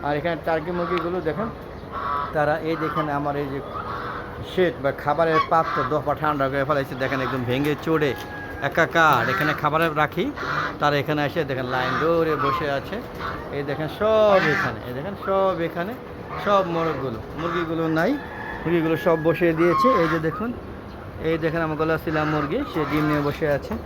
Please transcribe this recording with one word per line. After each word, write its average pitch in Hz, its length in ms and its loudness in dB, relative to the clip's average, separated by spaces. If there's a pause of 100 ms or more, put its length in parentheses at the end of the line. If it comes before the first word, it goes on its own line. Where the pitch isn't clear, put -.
আর 143 120 0
এখানে 165 180 0 (100)
টার্কি 160 320 0
মুরগিগুলো 175 400 -2 (100)
দেখেন, 196 200 -2 (840)
তারা 151 200 2 (140)
এই 165 140 0
দেখেন 156 240 -2 (120)
আমার 143 240 -2
এই 143 100 -4
যে 139 60 -4 (920)
শেড 180 300 2
বা 135 80 2 (120)
খাবারের 156 380 4 (120)
পাত্র 160 240 2 (160)
দফা 143 280 0
ঠান্ডা 147 300 2
করে 139 180 0
ফেলাইছে। 139 340 0
দেখেন 135 240 0
একদম 127 220 -2
ভেঙে 143 260 2 (120)
চড়ে 151 240 4 (580)
একাকার। 160 640 4
এখানে 147 200 0 (100)
খাবারে 156 240 2 (160)
রাখি, 175 220 0 (560)
তারা 147 220 4
এখানে 151 260 0
এসে 170 120 -2 (100)
দেখেন 131 240 -2
লাইন 127 180 0 (100)
ধরে 165 320 4 (100)
বসে 147 220 0 (120)
আছে। 185 180 -6 (600)
এই 143 140 -4
দেখেন 151 180 -2 (100)
সব 214 420 6 (140)
এখানে, 120 240 -2 (100)
এই 123 100 -6
দেখেন 185 160 -6 (120)
সব 190 300 2 (120)
এখানে, 180 260 -6 (500)
সব 196 180 4 (120)
মোরগগুলো, 139 440 -2 (220)
মুরগিগুলো 165 440 -2 (140)
নাই, 190 140 4 (500)
মুরগিগুলো 160 340 2 (100)
সব 165 100 6 (100)
বসিয়ে 165 340 4
দিয়েছে। 175 280 6 (140)
এই 165 100 4
যে 165 140 2
দেখুন, 214 240 -2 (760)
এই 165 160 2
দেখেন 165 220 0
আমার 151 140 -2
গলা 160 240 2
শিলা 156 180 0 (100)
মুরগি, 151 260 0 (120)
সে 160 100 -2 (100)
ডিম 151 200 2
নিয়ে 147 180 2
বসে 147 180 -2 (100)
আছে। - 160 -4 (140)